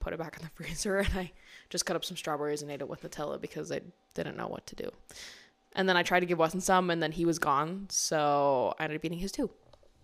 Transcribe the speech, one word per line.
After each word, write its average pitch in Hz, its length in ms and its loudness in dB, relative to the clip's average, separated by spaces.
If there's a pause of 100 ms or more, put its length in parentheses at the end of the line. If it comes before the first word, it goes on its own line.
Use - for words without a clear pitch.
put 175 100 -4
it 165 80 -4
back 160 160 -10
in - 80 -14
the 160 60 -12
<laughs> - 140 -20
freezer, 180 340 -2
and 196 200 2
I 180 140 -4 (380)
just - 160 -2
cut 180 100 0
up 160 80 -4
some 175 140 -8
strawberries 147 440 -2
and 147 80 -10
ate 139 120 -8
it 135 80 -6
with 156 120 -10
Nutella 147 380 -6
because 160 320 -8
I - 80 -2 (360)
didn't - 200 -6
know 57 120 -6
what - 200 -10
to - 80 -14
do. - 140 -8 (880)
And 190 100 2
then 185 80 6
I 175 80 6
tried 180 160 4
to 180 60 4
give 170 140 2
Weston 165 200 4
some, 185 300 4
and 170 120 2
then 156 120 0
he 165 100 0
was 165 160 2
gone, 160 500 0
so 143 880 4
I 156 40 -2
ended 156 160 -2
up 165 60 -4
eating 170 140 -4
his 190 120 -6
too. 254 180 -2 (540)